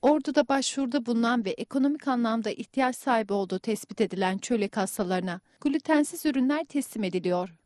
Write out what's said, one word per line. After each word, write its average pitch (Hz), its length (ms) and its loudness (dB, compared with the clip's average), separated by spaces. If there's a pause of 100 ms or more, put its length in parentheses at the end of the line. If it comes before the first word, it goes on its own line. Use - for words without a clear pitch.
Ordu'da 285 460 4
başvuruda 269 580 0
bulunan 233 380 2
ve 202 60 -2
ekonomik 277 580 -2
anlamda 226 420 0
ihtiyaç 254 460 -2
sahibi 226 360 0
olduğu 190 260 0
tespit - 420 -6
edilen 190 380 0
çölyak 208 380 -2
hastalarına 185 640 -2 (200)
glutensiz 302 640 0
ürünler 285 380 2
teslim 233 400 -4
ediliyor. 180 500 -2 (120)